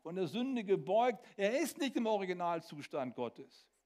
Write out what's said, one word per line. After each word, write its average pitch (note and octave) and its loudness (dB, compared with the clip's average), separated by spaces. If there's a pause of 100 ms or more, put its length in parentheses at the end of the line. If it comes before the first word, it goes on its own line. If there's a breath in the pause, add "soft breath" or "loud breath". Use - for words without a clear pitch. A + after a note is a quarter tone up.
von E3 -8
der F#3 0
Sünde A#3+ -2
gebeugt. G3 2 (140)
Er G#3 2
ist D#4 0
nicht C#4 0
im A#3+ 2
Originalzustand E3+ -2
Gottes. - -8 (180)